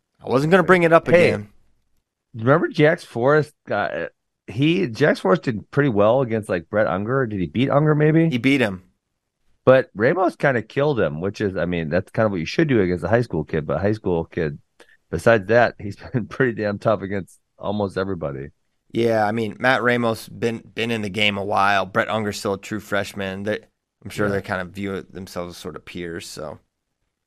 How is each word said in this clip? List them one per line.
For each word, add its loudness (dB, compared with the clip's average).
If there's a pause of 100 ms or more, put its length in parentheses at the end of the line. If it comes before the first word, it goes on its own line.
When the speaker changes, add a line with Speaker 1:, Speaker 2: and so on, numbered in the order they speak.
(220)
Speaker 1:
I -12
wasn't 2
gonna 6
bring 6
it 4
up 4
Speaker 2:
Hey, 6
Speaker 1:
again. -2 (880)
Speaker 2:
remember 2
Jax 2
Forrest 0 (120)
got, -4 (360)
he, 0
Jax 0
Forrest 2
did -6
pretty 2
well 4
against, -4
like, -4
Brett 0
Unger. -2
Did -4
he -2
beat 0
Unger 4
maybe? 4
Speaker 1:
He -2
beat 2
him. -2 (840)
Speaker 2:
But 6
Ramos 0
kinda 2
killed -2
him, 0
which -4
is, -2
I -2
mean, -2
that's -2
kind 0
of -2
what -4
you -6
should 0
do 2
against 0
a -2
high 2
school -4
kid, -4
but -2
high 0
school -2
kid, -6 (520)
besides 2
that, 4
he's -10
<laughs> -20
been -2
pretty 0
damn -4
tough 0
against -8 (200)
almost -4
everybody. -6 (440)
Speaker 1:
Yeah, 0
I 0
mean, -4
Matt 2
Ramos 0
been, -4 (160)
been -4
in -4
the -4
game -2
a -6
while. 0
Brett -2
Unger's -4
still -4
a -6
true -8
freshman. -6
They, -6 (420)
I'm -14
sure -2
Speaker 2:
Yeah. 0
Speaker 1:
they -2
kind -6
of -10
view -8
it -12
themselves -10
as -18
sort -12
of -18
peers, -10
so. -14 (680)